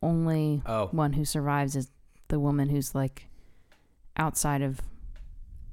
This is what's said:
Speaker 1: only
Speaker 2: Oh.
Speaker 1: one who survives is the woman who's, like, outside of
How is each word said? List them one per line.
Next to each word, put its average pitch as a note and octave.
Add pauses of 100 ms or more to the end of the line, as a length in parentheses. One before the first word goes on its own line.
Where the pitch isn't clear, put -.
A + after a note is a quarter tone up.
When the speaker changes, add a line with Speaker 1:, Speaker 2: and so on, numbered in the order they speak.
Speaker 1:
only D#3+
Speaker 2:
Oh. A2
Speaker 1:
one D3+
who D3+
survives C#3+
is C3 (380)
the D3+
woman C#3+
who's, C#3+
like, C3+ (920)
outside D3
of C3+ (920)